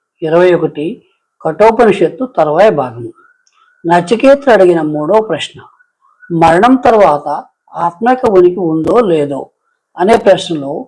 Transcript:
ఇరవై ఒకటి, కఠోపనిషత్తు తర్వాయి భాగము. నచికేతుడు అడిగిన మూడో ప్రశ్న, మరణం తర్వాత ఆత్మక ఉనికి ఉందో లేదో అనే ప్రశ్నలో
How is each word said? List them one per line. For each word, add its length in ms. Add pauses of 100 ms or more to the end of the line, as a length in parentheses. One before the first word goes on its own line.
(220)
ఇరవై 320
ఒకటి, 500 (380)
కఠోపనిషత్తు 840 (120)
తర్వాయి 320
భాగము. 420 (760)
నచికేతుడు 680
అడిగిన 300
మూడో 400
ప్రశ్న, 400 (720)
మరణం 440
తర్వాత 520 (480)
ఆత్మక 440 (120)
ఉనికి 280
ఉందో 400
లేదో 500 (480)
అనే 200
ప్రశ్నలో 540 (160)